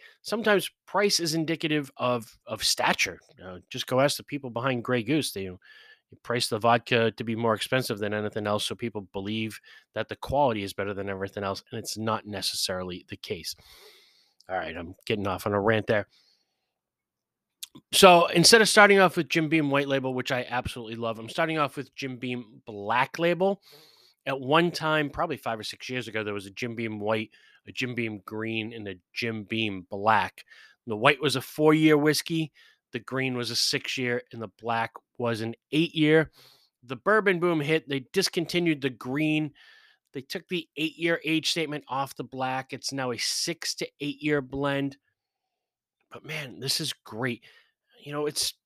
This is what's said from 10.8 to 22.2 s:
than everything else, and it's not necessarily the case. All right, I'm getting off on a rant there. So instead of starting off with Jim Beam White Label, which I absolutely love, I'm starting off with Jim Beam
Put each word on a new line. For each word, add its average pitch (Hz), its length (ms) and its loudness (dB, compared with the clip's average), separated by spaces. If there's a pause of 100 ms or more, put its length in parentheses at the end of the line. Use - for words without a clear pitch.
than 98 160 -6
everything 98 360 -6
else, 98 260 -4
and 117 80 -10
it's - 180 -10
not 110 300 -4
necessarily 92 800 -6
the 98 80 -12
case. - 380 -10 (960)
All 92 80 -4
right, 82 200 -6
I'm 87 180 -10 (120)
getting 104 220 -2
off 92 180 -4
on 104 80 0
a 101 60 2
rant 110 260 2
there. 104 220 0 (1800)
So 175 340 10
instead 196 340 8
of 202 80 6
starting 202 300 8
off 185 180 6
with 165 120 0
Jim 160 200 0
Beam 151 220 2
White 139 160 2
Label, 135 260 0
which 127 200 -2
I 123 180 0
absolutely 117 460 -6
love, 113 240 -4
I'm 113 80 -12
starting 160 300 0
off 143 180 0
with 135 180 -10
Jim 127 220 -8
Beam 123 500 -8